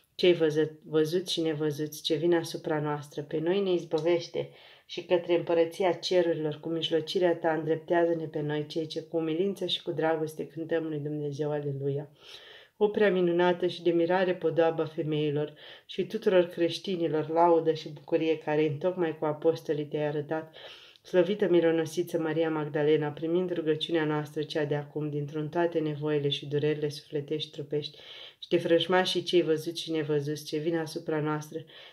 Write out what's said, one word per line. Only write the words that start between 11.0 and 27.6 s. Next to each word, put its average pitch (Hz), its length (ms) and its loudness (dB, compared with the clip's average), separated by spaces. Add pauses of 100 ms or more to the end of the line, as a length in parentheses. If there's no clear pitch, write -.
Aleluia. 143 580 -4 (680)
O 208 80 4
prea 208 240 2
minunată 180 560 2
și 175 160 -6
de 175 60 4
mirare 180 460 2
podoabă 165 460 2
a 151 40 2
femeilor 151 680 -2 (320)
și 185 200 -4
tuturor 190 380 4
creștinilor, 165 840 -2
laudă 165 440 6
și 156 160 -6
bucurie, 160 480 0
care 156 300 0
întocmai 160 520 0
cu 160 60 -2
apostolii 151 600 0
te-ai 151 220 -2
arătat, 156 480 -4 (460)
slăvită 185 480 2
mironosiță 165 680 2
Maria 160 300 0
Magdalena, 151 580 2
primind 165 460 -2
rugăciunea 160 500 0
noastră 151 380 -2
cea 151 240 -2
de 147 100 0
acum, 147 340 -4
dintr-un 147 400 -4
toate 170 300 0
nevoile 151 500 0
și 143 180 -4
durerile 147 420 0
sufletești, 147 600 -6
trupești 147 460 -6 (420)